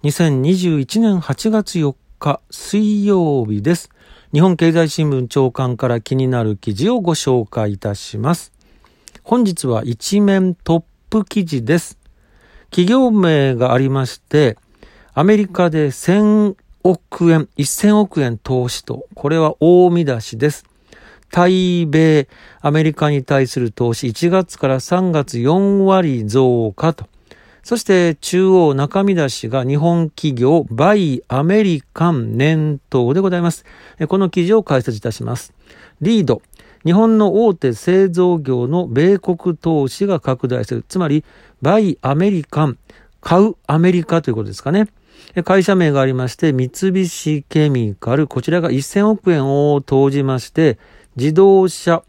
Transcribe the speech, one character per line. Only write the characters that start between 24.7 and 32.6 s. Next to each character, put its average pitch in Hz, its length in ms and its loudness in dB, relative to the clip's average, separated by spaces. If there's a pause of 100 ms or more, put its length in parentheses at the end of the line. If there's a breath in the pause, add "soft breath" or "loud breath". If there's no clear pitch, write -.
三 180 320 -2
月 139 280 -2
四 196 460 2
割 165 400 0
増 117 500 0
加 165 180 -2
と。 - 140 -12 (560 soft breath)
そ 240 140 -4
し - 60 -8
て 175 380 2
中 185 240 0
央 175 300 4
中 147 280 -2
見 196 120 2
出 151 140 0
し 117 200 -10
が 127 160 -2
日 139 100 0
本 165 360 0
企 135 280 -4
業、 147 300 2
バ 147 240 2
イ 165 340 0
ア 131 140 -2
メ 196 220 2
リ 165 180 0
カ - 300 -2
ン 113 260 -4
年 151 420 0 (120)